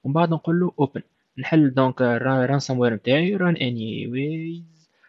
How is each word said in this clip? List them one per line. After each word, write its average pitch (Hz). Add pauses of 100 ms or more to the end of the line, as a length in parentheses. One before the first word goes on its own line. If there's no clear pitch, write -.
ومن 135
بعد 165
نقول 165
له 180
اوبن. - (360)
نحل 143
دونك 131
الرا-، 127
رانسوم 135
وير 120
نتاعي، 156
ران 175
اني 113
ويز. 160 (180)